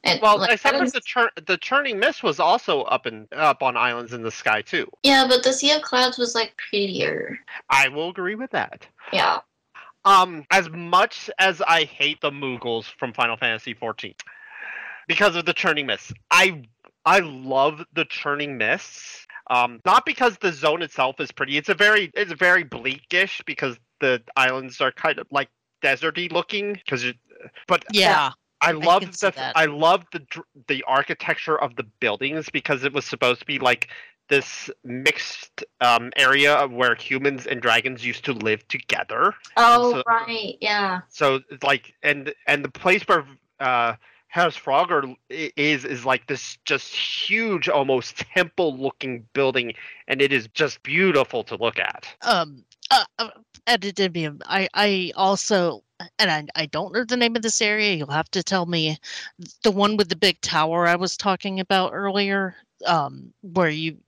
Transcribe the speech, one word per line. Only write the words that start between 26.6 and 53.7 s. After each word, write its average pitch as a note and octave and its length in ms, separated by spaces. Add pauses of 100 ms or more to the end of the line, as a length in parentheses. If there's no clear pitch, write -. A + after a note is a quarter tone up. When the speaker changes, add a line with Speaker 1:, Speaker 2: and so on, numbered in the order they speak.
Speaker 2:
'Cause B2 160
you, B2 80 (560)
but F3 240
Speaker 3:
Yeah, D#3+ 380 (320)
Speaker 2:
I E3 80
Speaker 3:
I - 20
Speaker 2:
love E3+ 300
Speaker 3:
can F#3 100
see - 140
Speaker 2:
the, F#3 60
Speaker 3:
that. C3 220
Speaker 2:
I D#3+ 120
love D#3+ 460
the F3 80
dr-, - 260 (200)
the C3+ 220
architecture D3 720
of B2 160
the A#2+ 80 (160)
buildings C#3 480
because C3+ 360
it C#3 100
was C#3+ 100
supposed B2 360
to - 60
be, C#3 120
like, B2 300 (400)
this - 420 (140)
mixed, - 800 (160)
um, A#2+ 340
area C#3+ 540
where A#2+ 260
humans C3+ 540
and B2 120
dragons A#2+ 460
used - 180
to C#3 80
live G#2+ 360
together. C3 680 (220)
Speaker 1:
Oh, A#3+ 300
Speaker 2:
And A#3+ 100
so B3+ 100
Speaker 1:
right, A3+ 540
yeah. G3+ 480
Speaker 2:
so, C3+ 320 (240)
like, C#3 280 (120)
and, C#3+ 280 (140)
and C#3+ 180
the C3+ 60
place F#3+ 380
where, E3 180 (320)
uh, A#2+ 360 (340)
House E3+ 280
Frogger C#3+ 600 (160)
i-, D3+ 240
is, D3 280
is, B2+ 220
like, C3 220
this - 360
just - 300
huge, G#3 720
almost C3+ 500
temple-looking C3+ 1120
building, C3 400 (340)
and C3+ 160
it C#3 100
is A#2 220
just - 300
beautiful C#3+ 580
to A2+ 140
look G#2 240
at. - 260 (160)
Speaker 3:
Um, D#3+ 400 (300)
uh, B3 100 (160)
uh, A3+ 120 (360)
Addendum, F3+ 800